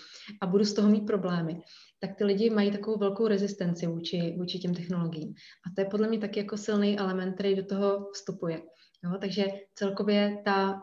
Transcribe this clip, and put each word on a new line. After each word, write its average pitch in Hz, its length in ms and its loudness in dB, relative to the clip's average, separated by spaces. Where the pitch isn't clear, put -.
a 190 60 -2
budu 202 180 4
z 208 80 0
toho 208 160 4
mít 208 160 6
problémy. 175 560 0
Tak 190 160 -8
ty - 80 0
lidi 202 260 4
mají 208 220 4
takovou 214 260 -2
velkou 202 300 2
rezistenci 190 600 0
vůči, 170 500 -2
vůči 180 220 -4
těm 175 140 -2
technologiím. 170 600 -4
A - 80 -6
to 196 60 0
je 196 40 2
podle 208 220 0
mě 226 120 0
taky 208 200 -4
jako 202 180 -6
silný 208 420 2
element, 190 340 -2
který 196 220 2
do 190 100 -2
toho 202 480 0
vstupuje. 165 480 -6
Jo, 180 180 -2
takže 196 240 0
celkově 202 720 2
ta, 196 380 2